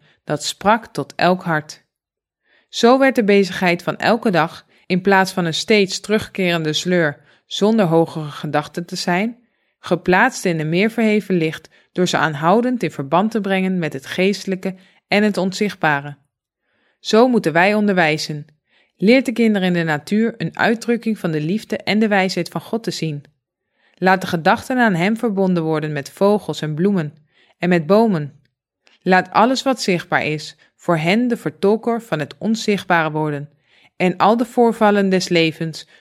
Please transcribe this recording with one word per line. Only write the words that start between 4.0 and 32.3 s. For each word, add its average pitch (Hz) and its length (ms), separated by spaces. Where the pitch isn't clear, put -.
dag, 165 340
in 185 160
plaats 190 300
van 180 140
een 160 80
steeds 202 460
terugkerende 175 760
sleur 170 460
zonder 214 400
hogere 160 460
gedachten 147 540
te 185 100
zijn, 190 520
geplaatst 185 680
in 170 140
een 156 100
meer 190 220
verheven 214 460
licht 160 320
door 180 160
ze 151 100
aanhoudend 190 680
in 160 80
verband 165 400
te 226 100
brengen 190 380
met 156 140
het 135 120
geestelijke 190 680
en 208 160
het 214 140
onzichtbare. 156 800
Zo 233 280
moeten 208 260
wij 180 200
onderwijzen. 160 720
Leert 247 300
de 262 60
kinderen 220 360
in 180 60
de 170 100
natuur 180 540
een 160 200
uitdrukking 226 640
van 175 120
de 156 100
liefde 180 360
en 208 220
de 226 80
wijsheid 190 420
van 165 120
God 226 220
te 180 80
zien. 151 320
Laat 185 280
de 185 60
gedachten 190 500
aan 226 180
hem 196 220
verbonden 190 460
worden 156 280
met 143 180
vogels 202 520
en 151 140
bloemen 170 380
en 175 120
met 175 160
bomen. 185 560
Laat 185 300
alles 247 320
wat 262 180
zichtbaar 165 440
is 151 300
voor 170 220
hen 190 300
de 233 100
vertolker 220 640
van 156 180
het 143 180